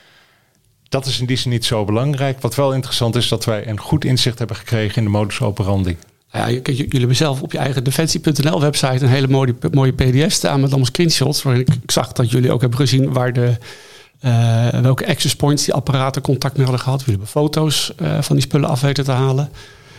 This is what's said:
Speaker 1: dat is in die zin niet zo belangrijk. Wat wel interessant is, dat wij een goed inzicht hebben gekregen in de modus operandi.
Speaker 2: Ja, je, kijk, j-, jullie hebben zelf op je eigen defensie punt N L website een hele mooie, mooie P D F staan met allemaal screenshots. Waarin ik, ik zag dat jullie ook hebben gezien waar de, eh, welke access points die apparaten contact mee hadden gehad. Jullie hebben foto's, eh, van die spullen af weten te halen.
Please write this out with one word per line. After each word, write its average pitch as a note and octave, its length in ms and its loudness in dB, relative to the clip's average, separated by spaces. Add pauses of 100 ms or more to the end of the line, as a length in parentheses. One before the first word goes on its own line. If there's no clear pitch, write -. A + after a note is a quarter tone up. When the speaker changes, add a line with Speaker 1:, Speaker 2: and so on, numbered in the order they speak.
(880)
Speaker 1:
dat C3+ 160 -8
is A#2 140 -6
in B2+ 60 -4
die B2 120 -2
zin B2 140 -4
niet A#2 140 -4
zo G#2+ 200 -2
belangrijk. C3+ 560 -2
Wat A2+ 140 -2
wel C#3 180 2
interessant B2 420 -2
is, A#2 120 0
dat - 180 -2
wij G#2+ 220 -2
een G#2+ 120 -6
goed - 260 -2
inzicht B2 340 0
hebben G#2+ 160 -6
gekregen G#2+ 400 -2
in A#2 80 0
de G#2 60 0
modus G#2 320 0
operandi. F#2+ 560 0 (340)
Speaker 2:
Ja, A2 160 -2
je, B2 140 -2
kijk, C3 160 -4
j-, C3+ 40 -2
jullie C#3 180 -2
hebben B2 160 2
zelf C#3+ 260 0
op D3+ 100 -8
je - 60 -6
eigen C#3 260 -2
defensie D#3 360 0
punt D3 240 0
N - 60 2
L G2 120 0
website C#3 420 0
een B2+ 60 4
hele C3+ 180 4
mooie, C3 280 2 (160)
mooie C3 200 4
P B2 100 0
D C3+ 300 4
F - 20 -2
staan - 260 0
met C3+ 100 2
allemaal C3+ 160 2
screenshots. D3+ 580 0
Waarin B2+ 180 2
ik, B2+ 120 2 (100)
ik - 80 -6
zag C3 200 0
dat B2 200 0
jullie B2+ 200 2
ook A#2+ 100 0
hebben A#2+ 180 0
gezien C3+ 340 2
waar B2+ 200 0
de, A#2+ 240 2 (640)
eh, A#2 500 2
welke B2 380 2
access C#3 280 0
points C#3+ 300 0
die - 80 0
apparaten C3+ 480 0
contact C3+ 320 0
mee C3+ 120 0
hadden B2+ 180 0
gehad. C3 160 0
Jullie A#2+ 140 -2
hebben G2 180 -6
foto's, D3+ 640 0
eh, D3+ 260 -2
van C#3+ 140 0
die C3 100 2
spullen C#3+ 240 0
af B2+ 120 0
weten C#3 220 0
te C#3 80 -2
halen. C3+ 380 0 (500)